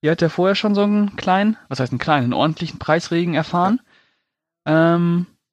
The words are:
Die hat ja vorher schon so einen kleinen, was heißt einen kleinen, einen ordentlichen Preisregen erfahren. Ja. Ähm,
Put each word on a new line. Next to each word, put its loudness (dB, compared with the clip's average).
Die 2
hat 0
ja 2
vorher 0
schon 0
so 2
einen 0
kleinen, 0
was -6
heißt -2
einen -4
kleinen, 0
einen 0
ordentlichen -2
Preisregen -2
erfahren. 0
Ja. 4
Ähm, 0